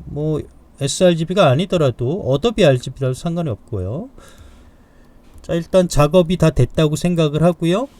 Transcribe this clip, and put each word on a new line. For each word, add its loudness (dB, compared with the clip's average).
뭐, -4
에스알지비가 2
아니더라도 -2
어도비 0
알지비라도 0
상관이 -6
없고요. -8
자, -8
일단 0
작업이 2
다 4
됐다고 0
생각을 0
하고요. 0